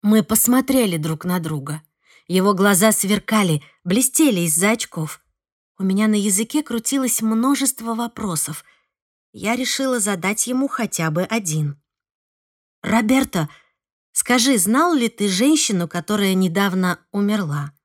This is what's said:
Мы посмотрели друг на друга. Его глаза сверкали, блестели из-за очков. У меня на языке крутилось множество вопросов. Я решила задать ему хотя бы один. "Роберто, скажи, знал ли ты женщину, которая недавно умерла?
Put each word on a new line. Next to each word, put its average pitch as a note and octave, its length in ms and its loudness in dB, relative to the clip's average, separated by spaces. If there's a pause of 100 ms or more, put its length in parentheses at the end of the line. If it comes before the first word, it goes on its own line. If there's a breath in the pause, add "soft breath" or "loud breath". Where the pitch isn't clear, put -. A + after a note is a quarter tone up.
Мы G#3+ 180 6
посмотрели B3 760 2
друг D#3 260 -4
на F3+ 140 0
друга. D3+ 420 -6 (480 soft breath)
Его F#3 240 2
глаза G3+ 400 4
сверкали, G3 720 0 (220 soft breath)
блестели A3 560 2
из-за E3+ 320 0
очков. - 500 -6 (560)
У G3 40 -6
меня G3 260 2
на G#3+ 60 2
языке G#3+ 480 0
крутилось B3 600 -2
множество A#3 720 0
вопросов. G#3+ 720 -6 (680 soft breath)
Я A3+ 240 -4
решила B3+ 440 -2
задать G3 460 -4
ему B3+ 220 -2
хотя F3 420 -4
бы E3 120 -2
один. D#3 580 -4 (1000)
"Роберто, A3+ 680 0 (640 soft breath)
скажи, B3 460 2
знал C#4 340 2
ли A#3+ 160 2
ты G#3 180 -4
женщину, G3 640 0
которая G3 460 -2
недавно F#3 640 0 (120)
умерла? F#3+ 640 -2 (120)